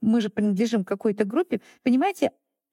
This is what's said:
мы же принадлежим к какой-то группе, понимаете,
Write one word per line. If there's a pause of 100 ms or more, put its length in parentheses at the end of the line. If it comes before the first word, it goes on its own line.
мы
же
принадлежим
к
какой-то
группе, (200)
понимаете, (400)